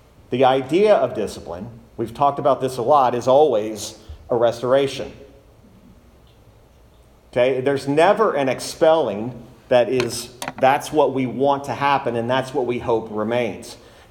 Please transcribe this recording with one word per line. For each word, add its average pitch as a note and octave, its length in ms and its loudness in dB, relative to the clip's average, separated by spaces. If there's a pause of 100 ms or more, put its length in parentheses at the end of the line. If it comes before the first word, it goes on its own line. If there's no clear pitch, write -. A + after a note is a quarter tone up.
(300)
the B2 160 2
idea D3+ 500 4
of B2+ 180 0
discipline, G2 540 -8 (300)
we've A#2 160 -6
talked C#3+ 260 2
about C3 220 0
this C3 160 -4
a B2+ 40 -6
lot, B2 320 4
is A#2+ 140 -4
always A2+ 720 2 (300)
a B2+ 80 0
restoration. B2 760 0 (2250)
Okay? B2+ 260 2
There's C3+ 260 -2
never F3+ 480 2
an C#3 140 -2
expelling B2+ 960 0 (240)
that B2 220 4
is, A#2+ 400 -4 (280)
that's C#3 360 2
what C#3+ 200 2
we C3 120 -2
want C3+ 400 -2
to C3 80 -6
happen C3+ 420 -2
and A#2 140 -4
that's C3 240 -2
what C3+ 120 -2
we A#2+ 140 -4
hope A2+ 320 -2
remains. G#2+ 640 -4 (360)